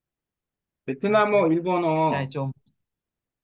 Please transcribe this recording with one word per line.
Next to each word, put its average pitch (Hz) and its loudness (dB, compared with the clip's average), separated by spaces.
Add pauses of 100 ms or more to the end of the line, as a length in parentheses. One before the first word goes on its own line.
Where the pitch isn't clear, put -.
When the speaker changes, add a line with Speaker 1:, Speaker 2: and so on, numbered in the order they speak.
(880)
Speaker 1:
베트남어, 208 2
Speaker 2:
좀 160 2
Speaker 1:
일본어. 165 0
Speaker 2:
잘 139 -2
좀. 135 -6 (920)